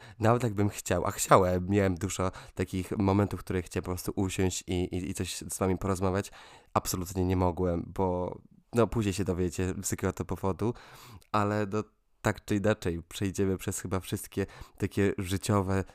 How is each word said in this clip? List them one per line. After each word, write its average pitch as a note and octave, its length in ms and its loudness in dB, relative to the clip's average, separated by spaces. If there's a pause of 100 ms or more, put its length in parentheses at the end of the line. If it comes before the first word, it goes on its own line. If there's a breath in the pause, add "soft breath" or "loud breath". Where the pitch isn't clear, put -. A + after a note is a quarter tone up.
(180 loud breath)
nawet A#2 240 4
jakbym G2+ 260 0
chciał, - 380 -2
a G2+ 40 -2
chciałem, F#2 580 4
miałem G2 260 4
dużo F#2 360 -2 (240 loud breath)
takich - 440 -4
momentów, G2 420 4
w - 40 -14
których F#2 200 -2
chciałem F2+ 200 -6
po F#2 60 -4
prostu - 260 -6
usiąść F#2 500 0
i, F#2 60 -4
i, F2+ 380 -2
i F#2+ 40 -6
coś - 240 -6
z - 200 -8
wami F#2+ 200 2
porozmawiać, F#2+ 520 0 (440 loud breath)
absolutnie F#2 500 -2
nie F#2 120 2
mogłem, F2 580 0
bo, F2+ 440 -2 (360)
no, A#2 120 4
później G#2 260 0
się F#2+ 120 -2
dowiecie, F2+ 580 0
z - 80 -4
jakiego F#2+ 220 0
to - 120 -6
powodu, F#2+ 500 -2 (580 loud breath)
ale, G#2 400 2
no, G#2+ 120 0 (380)
tak - 220 -2
czy G#2+ 120 0
inaczej, F#2+ 460 0
przejdziemy F#2+ 560 -2
przez - 220 -6
chyba F#2 200 -4
wszystkie - 460 -4 (320 loud breath)
takie G2 400 2
życiowe G2 680 0 (100)